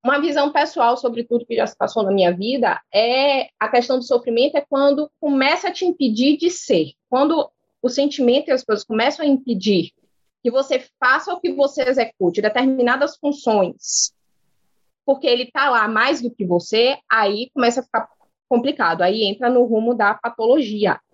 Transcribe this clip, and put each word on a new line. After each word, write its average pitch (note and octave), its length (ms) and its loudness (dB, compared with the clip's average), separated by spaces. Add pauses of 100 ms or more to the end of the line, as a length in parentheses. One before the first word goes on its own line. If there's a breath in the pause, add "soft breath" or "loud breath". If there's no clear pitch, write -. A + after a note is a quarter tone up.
Uma C#4 160 2
visão D4 320 0
pessoal C#4+ 440 0
sobre A#3+ 280 -4
tudo A#3+ 220 -2
que A#3 100 -6
já A3 120 -2
se - 80 -12
passou - 280 -2
na F#3+ 80 0
minha F#3 200 4
vida G#3+ 500 -2 (120)
é C4 560 2 (100)
a G#3+ 80 -2
questão B3 300 0
do A#3+ 60 -4
sofrimento A#3+ 520 0
é C#4+ 120 -2
quando C#4+ 520 0
começa D4 480 0
a F4+ 40 -2
te F#4 140 -6
impedir C4+ 520 0
de E4+ 120 0
ser. D#3+ 440 -2 (160)
Quando D4 400 0 (320)
o B3 80 0
sentimento C#4 580 0
e D#4+ 40 -2
as B3+ 120 0
coisas G#3 220 -4
começam C#4 400 -2
a - 20 2
impedir G#3 640 0 (500)
que A#3+ 80 -2
você C4 360 -2 (120)
faça C#4+ 360 0
ou F4+ 80 -8
que D#4 100 -2
você C#4 320 -2
execute A3+ 580 0
determinadas B3+ 760 0
funções, - 960 -2 (920)
porque C#4 220 0
ele B3 240 0
tá C#4 180 0
lá A3+ 160 2
mais A#3+ 360 0
do A#3 100 -6
que G3+ 140 -6
você, G#3+ 520 0 (140)
aí A3 420 0
começa A#3+ 280 0
a - 20 -18
ficar - 240 -6 (400)
complicado, A#3+ 540 0
aí G#3 220 0
entra G#3+ 260 -2
no B3 160 4
rumo A3+ 280 0
da A3 200 0
patologia. A3 840 0 (160)